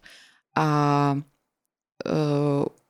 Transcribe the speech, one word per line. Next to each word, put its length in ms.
A, 640
eh, 580